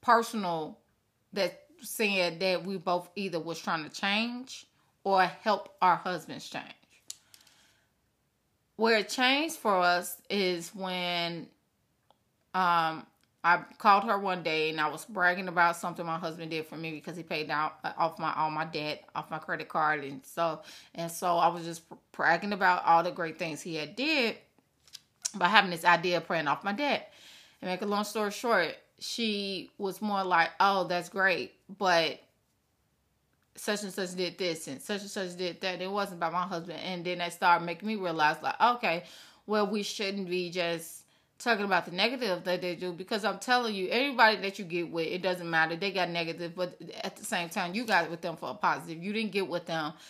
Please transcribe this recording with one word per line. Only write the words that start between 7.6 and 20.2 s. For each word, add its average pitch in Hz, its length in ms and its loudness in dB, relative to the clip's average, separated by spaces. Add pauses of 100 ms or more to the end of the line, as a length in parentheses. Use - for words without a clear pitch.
Where 226 220 4
it 202 100 -2
changed 277 480 2
for 208 200 2
us 180 520 2
is 180 460 -2
when, 175 760 -4 (1080)
um, 170 520 2 (380)
I 175 180 6 (160)
called 202 260 6
her 220 140 2
one 185 240 -2
day 156 280 0
and 156 100 -2
I 151 80 2
was 143 160 -6
bragging 185 420 2
about 170 300 4
something 170 280 -6
my 165 140 -4
husband 165 320 -6
did 156 160 -4
for 151 100 -14
me 160 140 -8
because 156 260 -10
he 170 60 -8
paid 156 240 -6
down, 151 240 -2 (140)
uh, 160 120 -4
off 160 220 0
my, 160 160 -2
all 156 160 0
my 156 140 -2
debt, 151 400 -6 (100)
off - 160 -8
my 156 80 -6
credit 160 300 -8
card 151 340 0
and 139 240 -12